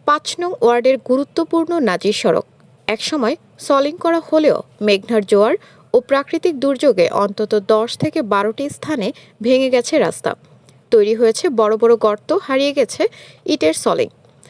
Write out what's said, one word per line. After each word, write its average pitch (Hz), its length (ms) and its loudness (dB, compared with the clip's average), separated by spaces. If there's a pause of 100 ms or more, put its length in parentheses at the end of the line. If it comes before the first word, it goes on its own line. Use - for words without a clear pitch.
পাঁচ - 340 0
নং 349 220 -4
ওয়ার্ডের 240 360 2 (100)
গুরুত্বপূর্ণ 330 720 -2
নাজির 202 340 0
সড়ক - 320 -2 (420)
একসময় 247 480 -4 (240)
সলিং 285 380 0
করা 330 240 0 (100)
হলেও 302 320 2 (180)
মেঘনার 208 440 0
জোয়ার 214 300 2 (380)
ও 247 60 4
প্রাকৃতিক 277 600 -2
দুর্যোগে 247 500 2
অন্তত 208 580 -2
দশ 220 300 0
থেকে 311 240 -2
বারোটি 214 480 -2
স্থানে 269 420 -6 (300)
ভেঙে 254 280 2
গেছে 247 300 0
রাস্তা, - 360 -2 (560)
তৈরি 214 240 4
হয়েছে 226 340 0
বড় 220 280 0
বড় 233 180 4
গর্ত, 220 460 -2
হারিয়ে 277 320 -2
গেছে 285 340 0 (380)
ইটের 311 280 0
সলিং। 160 360 -2 (400)